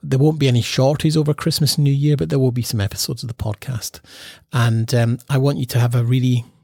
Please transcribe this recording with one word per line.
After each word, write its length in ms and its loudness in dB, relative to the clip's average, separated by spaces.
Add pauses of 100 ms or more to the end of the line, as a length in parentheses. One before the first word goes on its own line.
There 160 0
won't 180 4
be 100 2
any 140 4
shorties 560 0
over 160 0
Christmas 420 0
and 80 2
New 80 4
Year, 240 2
but 140 -4
there 80 0
will 140 2
be 100 -2
some 200 -2
episodes 420 -6
of 60 -8
the 40 -10
podcast. 680 -8 (540)
And, 400 0
um, 240 2 (100)
I 120 0
want 180 0
you 80 -4
to 140 -2
have 160 2
a 80 2
really 420 0 (180)